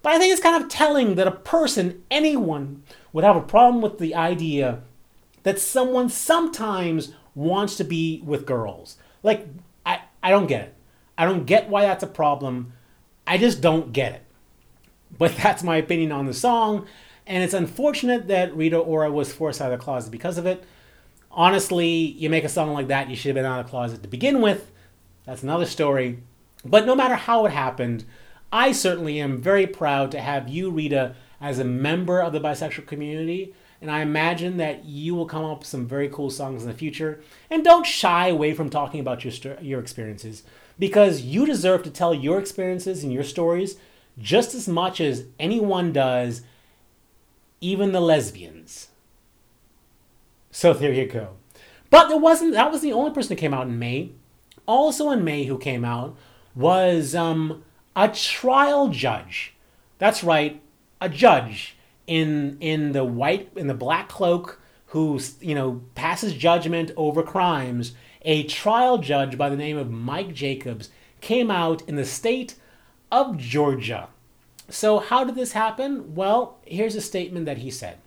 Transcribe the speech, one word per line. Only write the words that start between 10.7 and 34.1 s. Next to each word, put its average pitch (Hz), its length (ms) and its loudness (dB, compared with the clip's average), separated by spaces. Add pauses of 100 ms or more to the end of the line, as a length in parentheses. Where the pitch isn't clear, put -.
I 165 100 2
don't 175 200 0
get 214 220 4
why 202 140 2
that's 190 200 0
a 190 60 -6
problem. 135 640 -2 (540)
I 185 120 0
just 220 220 4
don't 160 320 2
get 123 200 -2
it. - 120 -20 (920)
But 165 200 2
<laughs> - 60 -4
that's 190 200 4
my 170 140 0
opinion 160 360 0
on 139 140 -4
the 123 80 -4
song, 220 520 2 (400)
and 185 160 -2
it's 185 120 -2
unfortunate 240 720 0
that 180 280 2
Rita 160 200 2
Ora 156 340 2
was 143 220 -2
forced 151 280 -6
out 127 120 -2
of 123 60 -4
the 123 60 -14
closet 123 260 -6
because 170 280 -8
of 175 80 -4
it. 185 180 -4 (680)
Honestly, 175 580 4
you 160 400 -2
make 160 160 2
a 147 40 -4
song 151 260 -2
like 139 140 -4
that, 139 200 -2
you 127 80 -8
should 139 140 -4
have 131 120 0
been 131 80 -2
out 127 100 -4
of 123 60 -10
the - 40 -20
closet 117 320 -6
to 101 60 -14
begin 247 320 0
with. 202 300 0 (540)
That's 127 180 -12
another 165 240 -2
story. 131 560 -2 (420)
But 208 220 6
no 254 80 4
matter 254 220 2
how 226 300 2
it 165 60 2
happened, 123 520 -4 (480)
I 247 180 4
certainly 165 500 -2
am 135 200 -4
very 190 260 4
proud 139 460 -2
to 143 80 -8
have 131 280 -4
you, 175 220 -4
Rita, 143 460 -2 (240)
as 143 180 -6
a 135 60 -2
member 165 560 0
of 170 120 -2
the 151 80 -4
bisexual 147 460 -6
community, 160 640 -8 (280)
and 156 100 -12
I 151 100 -2
imagine 165 580 -2